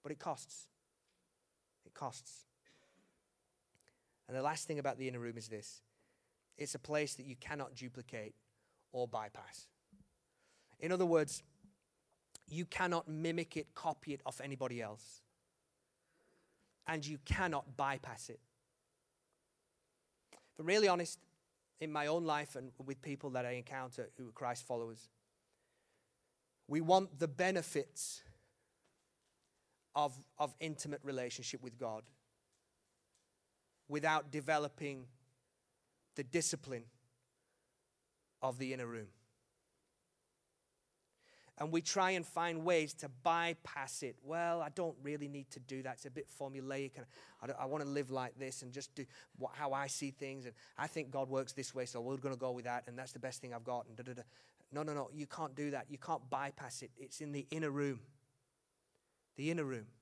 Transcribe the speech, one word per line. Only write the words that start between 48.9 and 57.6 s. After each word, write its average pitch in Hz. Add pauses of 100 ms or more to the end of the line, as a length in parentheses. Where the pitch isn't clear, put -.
do 139 (320)
what, -
how 139
I 139
see 139
things, 135
and 120 (220)
I 147
think 151
God 135
works 131
this 131
way, 127
so 120
we're 135
gonna 131
go 127
with 123
that, 120
and 120
that's 127
the 123
best 127
thing 123
I've 117
got," 123
and 113
da, 123
da, 127
da. 120 (480)
No, 143
no, 151
no, 139
you 147
can't 151
do 147
that. 127
You 143
can't 135
bypass 139
it. 117
It's 135
in 147
the 139
inner 156